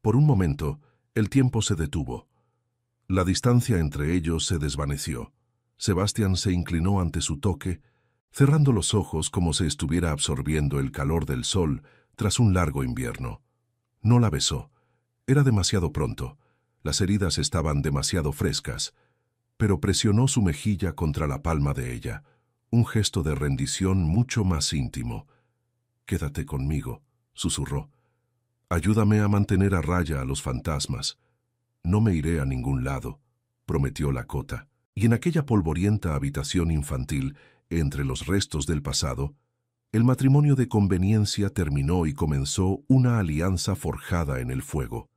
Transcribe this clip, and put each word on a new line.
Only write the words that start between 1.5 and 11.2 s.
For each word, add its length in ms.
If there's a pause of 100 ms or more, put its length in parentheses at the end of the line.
se 120
detuvo. 540 (760)
La 180
distancia 540
entre 360
ellos 320
se 120
desvaneció. 720 (440)
Sebastián 600
se 160
inclinó 480
ante 200
su 180
toque, 420 (500)
cerrando 420
los 220
ojos 360
como 220
si 140
estuviera 460
absorbiendo 680
el 100
calor 360